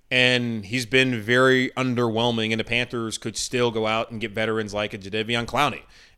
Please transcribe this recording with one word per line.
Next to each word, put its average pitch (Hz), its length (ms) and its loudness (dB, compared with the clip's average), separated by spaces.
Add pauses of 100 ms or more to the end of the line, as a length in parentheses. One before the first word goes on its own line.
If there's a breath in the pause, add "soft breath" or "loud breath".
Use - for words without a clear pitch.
(100)
and 120 560 2
he's 120 180 -4
been 127 360 2
very 127 500 4
underwhelming, 117 840 0
and 110 80 0
the 107 40 -4
Panthers 117 520 -4
could 110 180 -8
still 123 360 0
go 110 160 -2
out 110 240 -2
and 113 100 -10
get 107 120 -6
veterans 110 420 -2
like 104 180 -4
a 117 60 -10
Jadeveon 110 480 -4
Clowney. 117 360 -2 (360 soft breath)